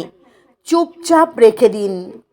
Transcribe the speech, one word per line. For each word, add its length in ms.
চুপচাপ 600
রেখে 300
দিন, 240